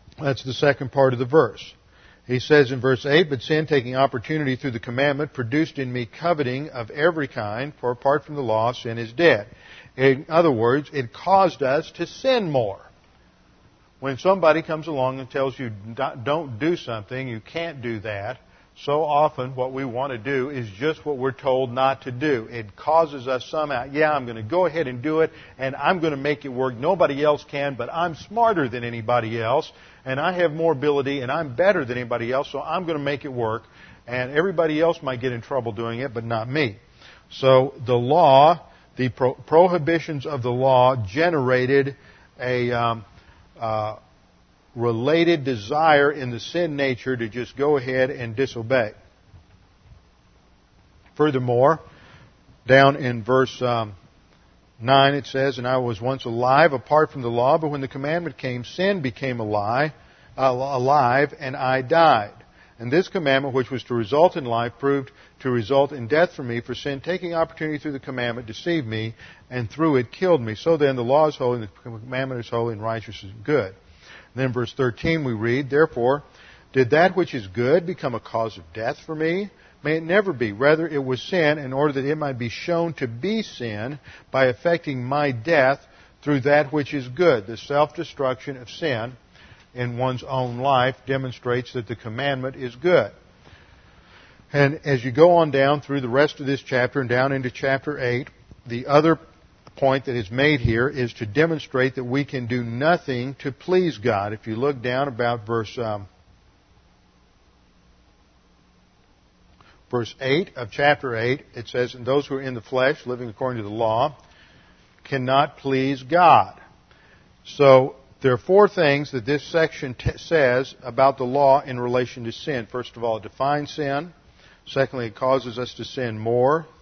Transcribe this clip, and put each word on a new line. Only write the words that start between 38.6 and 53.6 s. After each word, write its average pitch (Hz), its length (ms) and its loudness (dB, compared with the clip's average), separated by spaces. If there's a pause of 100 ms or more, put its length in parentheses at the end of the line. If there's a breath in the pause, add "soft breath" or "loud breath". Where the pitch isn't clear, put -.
the 127 120 0
pro-, 127 260 0
prohibitions 165 920 2
of 143 160 -6
the 123 100 -2
law 127 440 4
generated 131 1000 2 (420 soft breath)
a, 123 340 -2
um, 117 340 -2 (520 soft breath)
uh, 110 380 -4 (800)
related 139 720 2
desire 143 680 0
in 135 180 -8
the 113 100 -8
sin 165 360 -6
nature 131 400 -4
to 117 120 -6
just 117 280 -10
go 143 200 0
ahead 131 340 -2
and 117 260 -10
disobey. 120 560 -2 (2250)
Furthermore, 131 640 2 (840 soft breath)
down 139 300 8
in 123 280 -4
verse, 127 380 2